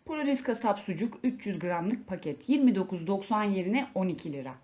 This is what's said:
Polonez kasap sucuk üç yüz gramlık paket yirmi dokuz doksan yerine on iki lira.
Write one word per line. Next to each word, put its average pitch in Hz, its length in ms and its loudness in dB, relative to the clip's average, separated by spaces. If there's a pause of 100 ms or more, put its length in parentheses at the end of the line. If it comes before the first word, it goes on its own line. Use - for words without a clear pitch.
Polonez 285 380 0
kasap 220 360 0
sucuk 196 440 -4
üç 254 240 -2
yüz 185 120 -4
gramlık 175 480 -2
paket - 420 -6
yirmi 262 260 6
dokuz 185 320 -2
doksan 202 360 0
yerine 202 520 2
on 190 140 0
iki 160 240 -4
lira. 135 320 -8